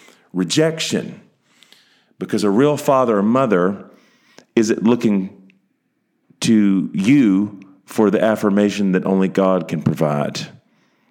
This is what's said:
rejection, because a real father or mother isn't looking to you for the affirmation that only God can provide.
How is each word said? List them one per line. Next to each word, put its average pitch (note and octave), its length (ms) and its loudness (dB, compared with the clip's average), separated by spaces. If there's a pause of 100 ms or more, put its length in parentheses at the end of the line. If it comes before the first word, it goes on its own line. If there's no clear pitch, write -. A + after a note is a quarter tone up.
(320)
rejection, A2 880 -4 (1000)
because F#2+ 260 -4
a G#2 60 0
real C#3+ 260 2
father C3 420 2
or G2 40 0
mother G2+ 680 0 (640)
isn't A2 280 0
looking G#2 720 -2 (880)
to G2+ 520 2
you G#2 680 2 (260)
for G#2+ 240 2
the G2 120 0
affirmation G#2 720 2
that F2+ 140 0
only F#2+ 220 2
God F#2 400 0
can D#2 140 -6
provide. D2 580 -2 (720)